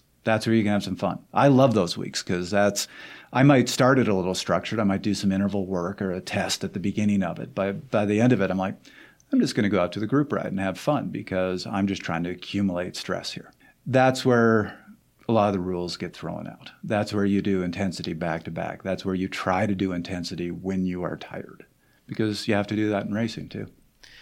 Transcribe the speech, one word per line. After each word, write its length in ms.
That's 220
where 100
you 60
can 100
have 100
some 140
fun. 220
I 160
love 260
those 220
weeks 260
'cause 280
that's, 380
I 100
might 260
start 300
it 100
a 60
little 200
structured. 460
I 40
might 180
do 120
some 160
interval 360
work 360
or 80
a 100
test 440
at 80
the 80
beginning 420
of 160
it. 160
By, 180
by 340
the 140
end 120
of 80
it, 100
I'm 80
like, 180
"I'm 80
just 140
gonna 140
go 120
out 120
to 80
the 60
group 260
ride 140
and 120
have 200
fun 320
because 560
I'm 200
just 160
trying 220
to 60
accumulate 640
stress 360
here." 200
That's 380
where 540
a 40
lot 160
of 40
the 80
rules 360
get 200
thrown 320
out. 220
That's 300
where 140
you 160
do 200
intensity 520
back 300
to 60
back. 320
That's 220
where 100
you 140
try 380
to 80
do 180
intensity 580
when 360
you 160
are 140
tired, 500
because 420
you 60
have 140
to 80
do 140
that 160
in 60
racing 380
too. 160